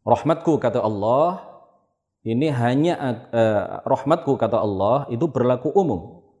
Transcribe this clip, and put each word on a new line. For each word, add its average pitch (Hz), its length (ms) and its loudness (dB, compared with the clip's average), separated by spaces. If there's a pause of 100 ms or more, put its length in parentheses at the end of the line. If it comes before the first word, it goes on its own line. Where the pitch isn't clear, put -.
Rahmatku, 151 560 0
kata 117 240 0
Allah, 117 640 0 (800)
ini 120 240 0
hanya, 139 460 0 (380)
eh, 110 320 2 (200)
rahmatku, 139 520 0
kata 113 200 0
Allah, 104 560 0
itu 120 160 -2
berlaku 127 480 0
umum. 147 480 -2 (160)